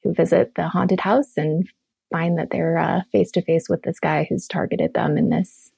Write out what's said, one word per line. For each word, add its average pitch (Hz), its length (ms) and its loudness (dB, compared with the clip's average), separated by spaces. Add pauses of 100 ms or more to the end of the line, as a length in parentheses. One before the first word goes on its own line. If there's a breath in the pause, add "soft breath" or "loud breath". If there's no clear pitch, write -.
who 190 100 -8
visit - 420 2
the 170 120 -2
haunted 185 320 0
house 254 360 0
and 156 320 0 (440)
find 170 260 0
that - 140 -4
they're, 165 260 0
uh, 170 240 2 (100)
face 190 200 2
to 180 100 2
face 165 260 0
with 170 140 -2
this - 180 -6
guy 156 300 0
who's - 180 -4
targeted - 460 -2
them 156 240 0
in 160 120 2
this - 480 -4